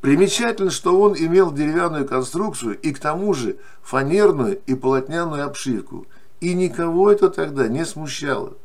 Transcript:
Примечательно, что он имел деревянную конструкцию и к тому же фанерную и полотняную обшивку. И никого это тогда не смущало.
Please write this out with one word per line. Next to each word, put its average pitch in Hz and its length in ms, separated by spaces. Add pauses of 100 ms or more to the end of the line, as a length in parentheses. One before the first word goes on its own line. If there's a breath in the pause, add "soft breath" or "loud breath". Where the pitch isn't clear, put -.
Примечательно, 190 680
что 180 300
он 208 160
имел 165 340
деревянную 151 560
конструкцию 127 720
и 156 140
к - 60
тому 180 340
же 120 240 (260 loud breath)
фанерную 139 840
и 131 80
полотняную 143 720
обшивку. 107 600 (360 soft breath)
И 175 100
никого 175 580
это 202 200
тогда 143 360
не 139 200
смущало. 143 800